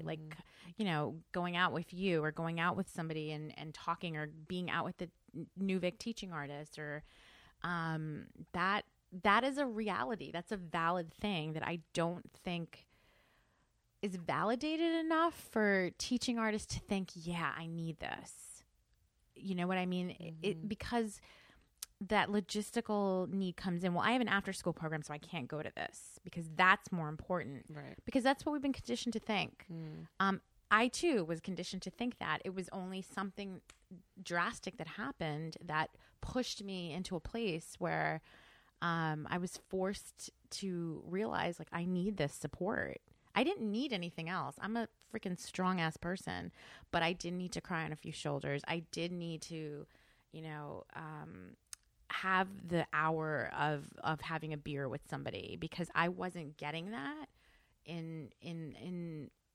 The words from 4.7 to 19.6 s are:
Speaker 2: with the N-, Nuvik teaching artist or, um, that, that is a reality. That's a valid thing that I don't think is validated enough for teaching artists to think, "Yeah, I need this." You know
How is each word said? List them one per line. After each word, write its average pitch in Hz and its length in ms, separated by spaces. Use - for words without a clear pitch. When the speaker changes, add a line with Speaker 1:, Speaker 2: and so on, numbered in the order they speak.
Speaker 2:
with 175 140
the 175 100
N-, - 120
Nuvik 185 400
teaching 202 360
artist 147 440
or, 151 240
um, 160 640
that, 185 300
that 208 200
is 262 140
a 285 80
reality. 214 680
That's 170 200
a 208 60
valid 170 560
thing 160 400
that 151 120
I 170 120
don't 170 340
think 170 400
is 190 140
validated 247 800
enough 330 560
for 196 460
teaching 240 420
artists 214 360
to - 60
think, 190 340
"Yeah, 170 420
I 165 100
need 165 340
this." - 640
You 190 200
know 175 120